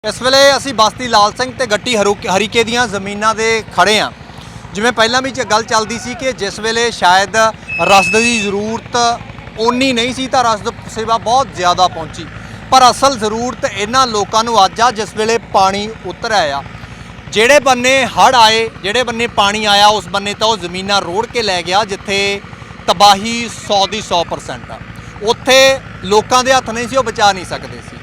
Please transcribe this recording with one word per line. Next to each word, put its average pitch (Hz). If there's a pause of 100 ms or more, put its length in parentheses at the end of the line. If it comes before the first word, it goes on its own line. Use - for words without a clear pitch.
ਇਸ 214
ਵੇਲੇ 269
ਅਸੀਂ 269
ਬਸਤੀ 220
ਲਾਲ 208
ਸਿੰਘ 247
ਤੇ 262
ਗੱਟੀ 214
ਹਰੂ-, 202 (200)
ਹਰੀਕੇ 214
ਦੀਆਂ 233
ਜ਼ਮੀਨਾਂ 202
ਦੇ 220 (120)
ਖੜੇ 196
ਆ। 131 (640)
ਜਿਵੇਂ 214
ਪਹਿਲਾਂ 233
ਵੀ 262
ਚ-, 240
ਗੱਲ 214
ਚੱਲਦੀ 220
ਸੀ 247
ਕਿ 262
ਜਿਸ 196
ਵੇਲੇ 226
ਸ਼ਾਇਦ 190 (460)
ਰਸਦ 196
ਦੀ 233
ਜ਼ਰੂਰਤ 220 (400)
ਓਨੀ 247
ਨਹੀਂ 240
ਸੀ 262
ਤਾਂ 262
ਰਸਦ 226 (200)
ਸੇਵਾ 226
ਬਹੁਤ 233
ਜ਼ਿਆਦਾ 175
ਪਹੁੰਚੀ, 160 (460)
ਪਰ 254
ਅਸਲ 277
ਜ਼ਰੂਰਤ 233
ਇਹਨਾਂ 220
ਲੋਕਾਂ 220
ਨੂੰ 226
ਅੱਜ 190
ਆ 247
ਜਿਸ 208
ਵੇਲੇ 220
ਪਾਣੀ 202 (160)
ਉਤਰ 185
ਆਇਆ। 147 (680)
ਜਿਹੜੇ 247
ਬੰਨੇ 262
ਹੜ੍ਹ 202
ਆਏ, 226 (140)
ਜਿਹੜੇ 214
ਬੰਨੇ 233
ਪਾਣੀ 214
ਆਇਆ, 202
ਉਸ 208
ਬੰਨੇ 202
ਤਾਂ 214
ਉਹ 220
ਜ਼ਮੀਨਾਂ 185
ਰੋੜ 180
ਕੇ 240
ਲੈ 190
ਗਿਆ 180
ਜਿੱਥੇ 202 (460)
ਤਬਾਹੀ 208 (180)
ਸੌ 196
ਦੀ 202
ਸੌ 175
ਪਰਸੈਂਟ 127
ਆ। 110 (420)
ਉੱਥੇ 262 (240)
ਲੋਕਾਂ 214
ਦੇ 262
ਹੱਥ 247
ਨਹੀਂ 233
ਸੀ, 226
ਉਹ 262
ਬਚਾ 214
ਨਹੀਂ 185
ਸਕਦੇ 127 (100)
ਸੀ। 117